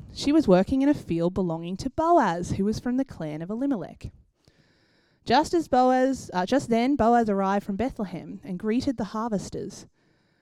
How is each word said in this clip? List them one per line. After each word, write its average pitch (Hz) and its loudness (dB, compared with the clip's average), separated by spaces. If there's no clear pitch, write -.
she - -2
was 302 4
working 196 4
in 277 4
a 294 4
field 175 -2
belonging 175 -4
to 269 -8
Boaz, 254 2
who 196 -2
was 214 -2
from 247 -4
the 269 -2
clan 156 -10
of 170 -10
Elimelech. 233 -6
Just 294 2
as 330 0
Boaz, 254 2
uh, 180 0
just 269 0
then 240 2
Boaz 233 4
arrived 196 0
from 196 -4
Bethlehem 185 -6
and 180 -8
greeted 226 0
the 196 -6
harvesters. 214 -6